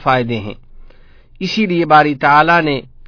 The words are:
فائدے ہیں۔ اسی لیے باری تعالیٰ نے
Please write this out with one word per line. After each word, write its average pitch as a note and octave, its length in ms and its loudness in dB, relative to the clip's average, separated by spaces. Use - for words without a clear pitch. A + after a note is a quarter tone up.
فائدے B2 360 -2
ہیں۔ G#2 160 -10
اسی G#3 260 -4
لیے E3+ 200 -2
باری D3+ 280 4
تعالیٰ D#3 480 2
نے C#3+ 180 -2